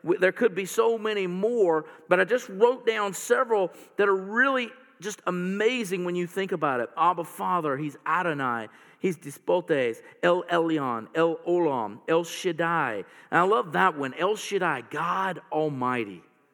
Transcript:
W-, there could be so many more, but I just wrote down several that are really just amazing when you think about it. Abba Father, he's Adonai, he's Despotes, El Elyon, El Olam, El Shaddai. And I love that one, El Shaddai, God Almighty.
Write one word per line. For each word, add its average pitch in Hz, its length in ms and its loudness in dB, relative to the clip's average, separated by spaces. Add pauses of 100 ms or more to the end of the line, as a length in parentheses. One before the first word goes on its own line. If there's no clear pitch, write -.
W-, 175 160 0
there 185 140 4
could 226 200 2
be 190 120 -4
so 226 320 2
many 208 300 -2
more, 185 580 2 (220)
but 180 120 8
I 190 60 6
just 240 240 -2
wrote 233 360 2
down 208 280 0
several 233 580 0 (240)
that 202 120 4
are 196 80 4
really 233 540 0 (300)
just 202 260 -10
amazing 190 800 0
when 175 120 -4
you 175 120 -2
think 196 240 -6
about 147 300 0
it. 110 160 -4
Abba 170 260 2
Father, 170 540 -2
he's 147 180 -8 (100)
Adonai, 143 640 -2 (320)
he's 185 180 0
Despotes, 143 840 -2 (200)
El 175 220 2
Elyon, 147 720 0
El 165 220 2 (100)
Olam, 135 600 0
El 170 180 2
Shaddai. 160 800 -2 (260)
And 156 80 4
I 175 40 6
love 202 280 2
that 180 260 2
one, 135 160 -4
El 180 220 0
Shaddai, 180 540 -2
God 180 520 -4 (100)
Almighty. 127 680 -2 (320)